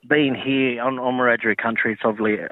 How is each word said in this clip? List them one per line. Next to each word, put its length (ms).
being 260
here 480
on, 160
on 200
Wiradjuri 400
country, 340
it's 120
obviously, 340